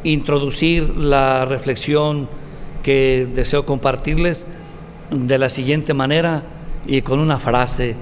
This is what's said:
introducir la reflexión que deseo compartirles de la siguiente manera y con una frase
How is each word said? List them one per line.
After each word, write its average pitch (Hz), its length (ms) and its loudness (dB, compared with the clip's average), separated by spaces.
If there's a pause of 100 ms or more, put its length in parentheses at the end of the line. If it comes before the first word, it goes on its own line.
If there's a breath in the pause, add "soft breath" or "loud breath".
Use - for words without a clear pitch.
introducir 151 920 2
la 135 480 2
reflexión 143 800 0 (540 loud breath)
que 135 540 2
deseo 135 320 0
compartirles 147 800 0 (640 loud breath)
de 131 260 2
la 131 100 2
siguiente 139 460 0
manera 151 480 2 (460)
y 135 160 2
con 135 160 0
una 151 180 2
frase 123 640 0